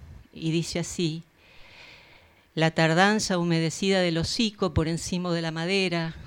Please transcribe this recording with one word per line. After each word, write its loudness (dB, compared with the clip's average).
y -4
dice 0
así: -2
La 2
tardanza 4
humedecida 2
del 0
hocico -2
por 2
encima -2
de 0
la -4
madera, -2